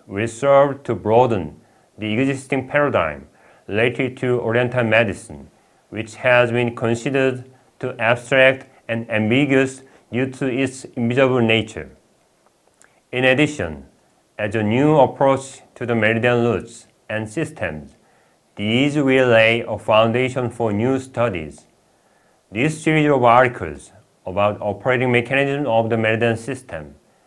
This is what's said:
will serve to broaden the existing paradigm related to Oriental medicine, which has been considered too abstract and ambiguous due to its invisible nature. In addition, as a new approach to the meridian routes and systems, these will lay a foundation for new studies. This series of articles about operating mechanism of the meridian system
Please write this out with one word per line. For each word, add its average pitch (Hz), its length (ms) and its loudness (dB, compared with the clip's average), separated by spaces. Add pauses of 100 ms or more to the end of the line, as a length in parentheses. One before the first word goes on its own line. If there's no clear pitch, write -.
will 107 200 -4
serve 139 560 2
to 117 120 -4
broaden 107 640 0 (380)
the 107 200 -4
existing 135 480 -4
paradigm 98 600 -2 (400)
related 127 500 -2
to 123 220 -2
Oriental 120 440 -2
medicine, 101 680 -2 (380)
which 110 260 -10
has 123 360 2
been 120 240 0
considered 123 720 -2 (300)
too 127 220 -6
abstract 131 680 2 (220)
and 113 240 -6
ambiguous 131 720 0 (280)
due 131 200 -4
to 131 160 -6
its 131 360 -4 (120)
invisible 127 460 2
nature. 110 500 0 (1200)
In 127 120 -2
addition, 123 600 0 (540)
as 107 160 -4
a 110 80 0
new 135 340 2
approach 135 640 0 (140)
to 123 100 -10
the 120 80 -2
meridian 113 500 2
routes - 440 -4 (200)
and 107 220 -6
systems, 87 680 -8 (580)
these 127 420 0
will 131 320 4
lay 113 320 4
a 107 160 -6
foundation 120 720 0
for 113 240 -4
new 127 260 0
studies. 92 680 -6 (840)
This 151 320 -4
series 156 260 2
of 127 140 2
articles 120 680 2 (340)
about 101 360 -2
operating 123 500 -2
mechanism 139 560 0
of 113 220 0
the 113 80 0
meridian 110 380 0
system 78 600 -12 (320)